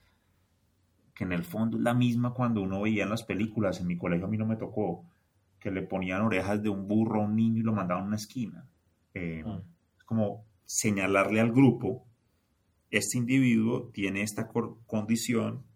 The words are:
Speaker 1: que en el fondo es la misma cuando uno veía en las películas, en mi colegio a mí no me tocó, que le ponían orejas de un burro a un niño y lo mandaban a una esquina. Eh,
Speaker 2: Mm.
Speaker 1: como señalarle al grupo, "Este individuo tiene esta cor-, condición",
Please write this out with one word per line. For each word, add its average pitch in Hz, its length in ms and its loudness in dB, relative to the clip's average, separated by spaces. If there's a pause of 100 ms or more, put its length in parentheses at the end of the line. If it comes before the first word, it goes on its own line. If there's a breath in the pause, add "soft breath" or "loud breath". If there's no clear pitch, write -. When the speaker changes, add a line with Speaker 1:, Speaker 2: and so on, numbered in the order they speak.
(1160)
Speaker 1:
que 101 100 -6
en 90 80 -4
el 87 120 -2
fondo 113 320 -2
es 113 60 0
la 120 120 2
misma 120 380 2
cuando 117 300 2
uno 95 200 -2
veía 107 220 2
en 98 60 -2
las - 140 -4
películas, 98 560 -2
en 87 80 -2
mi 87 80 -2
colegio 87 300 -2
a - 20 -6
mí 110 100 -2
no 110 80 -2
me 110 100 0
tocó, 101 480 -4 (540 loud breath)
que 101 120 -8
le 92 120 -4
ponían 92 400 -2
orejas 104 400 0
de 107 60 -2
un 98 180 -4
burro 110 340 2
a 104 40 0
un 107 100 0
niño 113 260 2
y 110 40 0
lo 113 80 0
mandaban 95 320 -2
a - 20 -6
una 107 100 -2
esquina. - 520 -8 (460)
Eh, 82 300 -6
Speaker 2:
Mm. 101 180 -8 (440)
Speaker 1:
como 110 400 -2 (180)
señalarle 98 760 2
al 117 120 4
grupo, 120 540 4 (840)
"Este 107 280 0
individuo 120 760 2
tiene 98 300 -4
esta 107 260 -4
cor-, 110 380 -6
condición", 113 800 -2 (100)